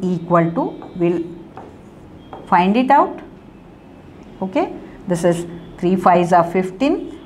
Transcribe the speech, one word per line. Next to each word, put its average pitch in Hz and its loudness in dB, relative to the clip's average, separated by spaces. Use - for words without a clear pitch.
equal 170 0
to, - -6
we'll 175 0
find 190 2
it 240 2
out. 294 2
Okay, 190 -2
this 175 0
is 170 2
three 185 0
fives 180 4
are 170 6
fifteen, 196 -2